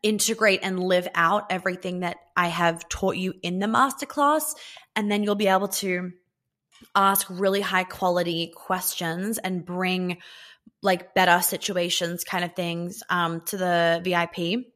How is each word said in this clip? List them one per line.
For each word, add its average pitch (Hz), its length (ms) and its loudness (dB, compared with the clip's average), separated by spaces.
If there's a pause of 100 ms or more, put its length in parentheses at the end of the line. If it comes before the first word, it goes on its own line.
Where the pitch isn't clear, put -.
integrate 214 580 2
and 190 180 -4
live 180 360 2
out 190 340 2
everything 185 520 -4
that 175 160 -4 (200)
I 175 120 2
have 170 400 0
taught - 280 -2
you 185 240 -2
in 180 160 -4
the 202 80 0
masterclass. 285 880 0 (420)
And 208 160 0
then 208 120 2
you'll 208 100 0
be 202 140 2
able 190 220 4
to 180 420 -4 (840)
ask 196 320 4
really 190 320 0
high 185 260 0
quality 175 720 0
questions 185 840 -4
and 185 260 -4
bring, 180 540 -2 (640)
like, 185 320 0
better 180 260 6
situations 175 840 -2
kind 175 220 -4
of 170 80 -10
things, 175 560 -6
um, 165 380 0
to 202 100 -6
the 170 460 2
V 180 100 -2
I 170 140 2
P 185 480 -4